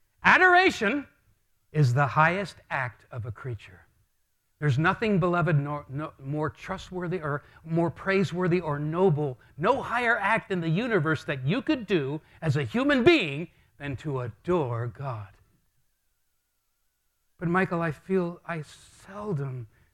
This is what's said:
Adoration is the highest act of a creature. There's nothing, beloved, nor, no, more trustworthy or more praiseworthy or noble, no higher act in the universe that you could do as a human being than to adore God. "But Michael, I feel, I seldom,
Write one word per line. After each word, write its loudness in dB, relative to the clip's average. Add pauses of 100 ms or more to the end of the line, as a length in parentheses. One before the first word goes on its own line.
(240)
Adoration 4 (640)
is 4
the 2
highest 2 (120)
act -6
of -10
a -10
creature. -12 (800)
There's 2
nothing, 2
beloved, 2
nor, -6
no, -8
more -4
trustworthy -8
or -4 (220)
more 0
praiseworthy 0
or -4
noble, 0 (180)
no 2
higher 0
act 0
in -2
the -2
universe 0
that -6
you 0
could -2
do -2 (220)
as 0
a 0
human 2
being 4 (280)
than -8
to -6
adore -2
God. -10 (2000)
"But -4
Michael, 0
I -2
feel, -2
I -10
seldom, -8 (260)